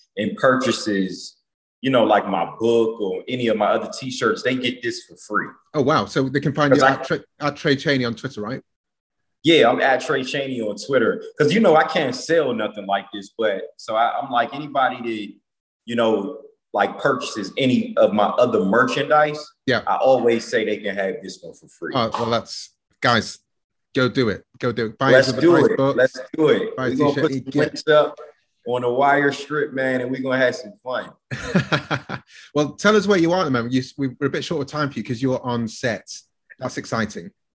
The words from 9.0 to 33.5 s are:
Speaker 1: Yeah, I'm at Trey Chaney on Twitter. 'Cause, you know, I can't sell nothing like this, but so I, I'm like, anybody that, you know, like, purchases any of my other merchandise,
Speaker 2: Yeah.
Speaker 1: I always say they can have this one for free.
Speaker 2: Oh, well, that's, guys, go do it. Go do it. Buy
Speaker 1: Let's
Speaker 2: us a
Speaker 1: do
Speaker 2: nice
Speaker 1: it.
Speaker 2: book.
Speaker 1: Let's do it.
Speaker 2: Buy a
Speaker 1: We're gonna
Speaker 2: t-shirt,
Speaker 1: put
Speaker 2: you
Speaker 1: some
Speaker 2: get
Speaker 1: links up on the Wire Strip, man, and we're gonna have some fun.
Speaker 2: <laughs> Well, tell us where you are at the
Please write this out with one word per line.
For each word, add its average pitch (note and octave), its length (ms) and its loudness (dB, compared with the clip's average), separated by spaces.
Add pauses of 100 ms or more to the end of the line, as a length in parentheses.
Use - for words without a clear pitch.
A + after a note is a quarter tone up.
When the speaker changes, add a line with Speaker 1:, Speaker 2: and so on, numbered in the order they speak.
Speaker 1:
Yeah, C#3+ 260 8
I'm B2+ 120 2
at C3 200 2
Trey C3 220 -2
Chaney C3+ 380 -6
on G#2 160 -6
Twitter. - 440 0 (160)
'Cause, D3 160 2
you G#3+ 60 2
know, F#3+ 160 6
I D#3 80 6
can't C#3+ 320 -2
sell D3 380 0
nothing G#2 320 -6
like G2 280 -2
this, G2+ 240 -14
but G#2 260 -2 (120)
so - 200 -8
I, A2+ 220 0
I'm B2 140 -6
like, A#2+ 220 0
anybody C3+ 480 -2
that, A2 320 -8 (520)
you A#2 100 -6
know, A2 440 0 (320)
like, G2+ 280 0
purchases B2 580 -4
any B2+ 400 0
of G#2+ 160 4
my G#2 140 2
other A2 360 2
merchandise, C#3+ 840 2 (200)
Speaker 2:
Yeah. A#2+ 200 0
Speaker 1:
I G2+ 120 0
always A#2 480 4
say A2+ 180 -2
they G#2 140 -2
can G2+ 180 -6
have F#2+ 260 -2
this F#2+ 200 -16
one - 120 -16
for - 140 -20
free. - 260 -12
Speaker 2:
Oh, A#2 200 0
well, A#2 160 -4
that's, - 440 -6 (280)
guys, A#2+ 380 0 (540)
go B2+ 140 2
do A#2+ 220 0
it. F2+ 160 -6 (140)
Go B2 120 -2
do A#2 160 -4
it. - 100 -12
Buy C3+ 140 4
Speaker 1:
Let's C3 180 8
Speaker 2:
us A2+ 80 -4
a - 40 -2
Speaker 1:
do E3+ 120 6
Speaker 2:
nice D#3 120 6
Speaker 1:
it. - 120 2
Speaker 2:
book. C3+ 200 2
Speaker 1:
Let's B2+ 220 2 (160)
do D#3 120 2
it. G2+ 300 2
Speaker 2:
Buy C3 100 -4
a - 40 0
Speaker 1:
We're C3 40 -2
gonna D3 140 2
Speaker 2:
t-shirt, C#3+ 140 0
Speaker 1:
put D3+ 80 0
Speaker 2:
you C3+ 120 -4
Speaker 1:
some C3+ 80 -12
Speaker 2:
get - 80 -14
Speaker 1:
links - 300 -4
up D3+ 280 4 (480)
on B2 180 -2
the B2 60 0
Wire C#3 440 4
Strip, C#3+ 400 -6
man, C3 280 -2
and B2 80 -6
we're C3 120 -4
gonna C3 160 -2
have B2 180 2
some - 260 -16
fun. B2 300 -8 (220)
Speaker 2:
<laughs> - 880 -4 (320)
Well, G3 180 0
tell G#3 220 2
us G3 120 4
where G3+ 120 4
you E3 140 4
are F#3 80 2
at F3 40 2
the C#3+ 60 -2